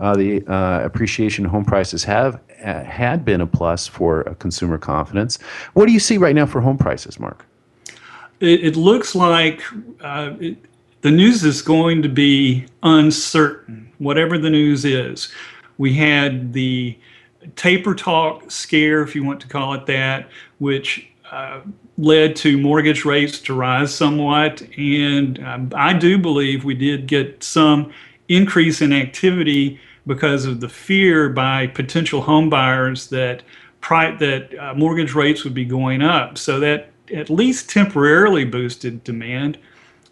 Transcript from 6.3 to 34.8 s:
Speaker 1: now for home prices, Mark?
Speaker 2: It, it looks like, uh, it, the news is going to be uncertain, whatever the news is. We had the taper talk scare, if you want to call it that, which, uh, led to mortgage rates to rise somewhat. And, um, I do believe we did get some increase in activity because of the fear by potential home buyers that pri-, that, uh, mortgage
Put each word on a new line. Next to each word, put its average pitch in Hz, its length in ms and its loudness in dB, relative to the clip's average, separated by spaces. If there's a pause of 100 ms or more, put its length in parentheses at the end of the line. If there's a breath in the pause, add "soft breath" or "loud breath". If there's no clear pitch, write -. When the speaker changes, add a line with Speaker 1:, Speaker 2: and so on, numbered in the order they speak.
Speaker 1:
now 151 120 4
for 131 140 -2
home 135 160 2
prices, - 420 -4
Mark? - 280 -14 (920 loud breath)
Speaker 2:
It, 170 240 4
it 156 120 2
looks 208 380 2
like, 165 480 2 (380)
uh, 143 400 -8
it, 165 160 -8 (460)
the 147 80 4
news 190 340 6
is 143 180 2
going 160 400 2
to 147 60 0
be 139 580 2 (160)
uncertain, 151 1160 2
whatever 160 400 0
the 156 120 0
news 147 340 2
is. 127 480 -4 (460 loud breath)
We 135 160 0
had 143 580 0
the 127 440 -4 (580 soft breath)
taper 185 400 0
talk 160 560 -2
scare, 151 520 0
if 139 120 -8
you 143 100 -4
want 143 160 -6
to 131 80 -20
call 135 260 -6
it 135 120 -12
that, 135 420 -4 (300 loud breath)
which, 139 500 -4 (220)
uh, 135 300 -14 (380)
led 156 380 4
to 143 200 2
mortgage 147 480 2
rates 143 360 0
to 135 140 -8
rise 131 400 0
somewhat. 147 680 0 (160)
And, 143 640 -2
um, 127 320 -8
I 147 160 2
do 180 260 4
believe 139 460 0
we 139 100 -2
did 135 320 -2
get 139 380 -4
some 151 480 2 (360 loud breath)
increase 175 520 2
in 143 120 2
activity 143 840 0 (280 loud breath)
because 139 400 -2
of 123 140 -6
the 120 80 -10
fear 175 600 2
by 131 380 -2
potential 139 560 -4
home 151 260 2
buyers 131 600 0
that 127 340 -4 (380 soft breath)
pri-, 165 360 0
that, 139 420 -4
uh, 139 160 -12
mortgage 156 400 0